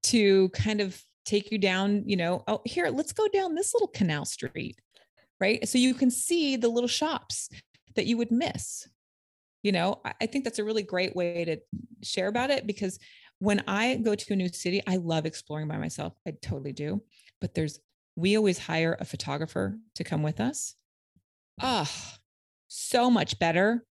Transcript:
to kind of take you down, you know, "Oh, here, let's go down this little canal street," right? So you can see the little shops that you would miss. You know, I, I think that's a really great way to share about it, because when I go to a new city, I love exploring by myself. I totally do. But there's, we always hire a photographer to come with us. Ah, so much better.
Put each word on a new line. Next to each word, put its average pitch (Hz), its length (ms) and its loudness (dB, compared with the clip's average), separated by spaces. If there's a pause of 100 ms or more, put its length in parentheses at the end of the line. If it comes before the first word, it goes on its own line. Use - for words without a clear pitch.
to 196 460 6
kind 214 300 0
of 190 200 -4 (240)
take 208 280 0
you 220 60 0
down, 196 500 2
you 202 80 2
know, 175 320 0
"Oh, 214 160 -2
here, 339 240 -2
let's 277 240 -2
go 427 160 0
down 381 260 0
this 370 200 -2
little 453 140 2
canal 160 360 0
street," - 540 -8 (640)
right? 208 280 2
So 254 100 2
you 254 160 6
can 254 160 4
see 285 460 0
the 233 120 2
little 240 200 0
shops - 600 -4 (460)
that - 120 0
you 233 100 2
would 233 140 0
miss. - 580 -2 (760)
You 202 100 2
know, 185 320 0
I, - 180 -6
I 226 40 -2
think 262 180 -4
that's 233 160 -4
a 208 40 0
really 220 200 0
great 185 320 -2
way 175 280 -2
to 160 140 -2 (440)
share 185 260 -2
about 240 220 0
it, 269 160 0
because 202 320 -4 (420)
when 202 280 2
I 220 280 2
go 220 180 2
to 208 180 -6
a 202 40 2
new 180 120 0
city, 185 380 -2
I 185 100 2
love 165 300 0
exploring 151 420 -6
by 156 80 -4
myself. 156 380 -6 (120)
I 160 60 -6 (100)
totally 139 300 -6
do. 151 300 -4 (380)
But - 140 -6
there's, 156 240 -2 (380)
we 190 200 4
always 202 220 4
hire 165 400 2
a - 60 -4
photographer 160 760 -4 (160)
to - 100 -8
come 156 200 -2
with 156 160 -2
us. - 340 -4 (880)
Ah, 226 560 -2 (500)
so - 440 2
much - 280 2
better. 190 560 4